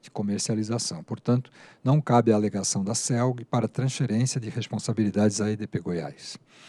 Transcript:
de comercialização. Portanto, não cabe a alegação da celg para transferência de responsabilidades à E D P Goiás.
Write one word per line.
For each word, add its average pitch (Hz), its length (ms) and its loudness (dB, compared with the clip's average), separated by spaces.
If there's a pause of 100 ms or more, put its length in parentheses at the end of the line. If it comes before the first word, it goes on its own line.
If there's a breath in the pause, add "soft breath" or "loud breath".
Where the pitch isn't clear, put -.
de - 80 -20
comercialização. 107 920 -4
Portanto, 123 480 -2 (340 loud breath)
não 143 160 4
cabe 120 320 6
a - 20 6
alegação 101 480 0
da 101 120 -2
celg 120 500 -2
para 117 240 0
transferência 127 720 0
de 110 80 -8
responsabilidades 107 920 0
à 104 80 0
E 104 60 -4
D 104 100 -8
P - 120 -6
Goiás. 82 600 -8 (300 loud breath)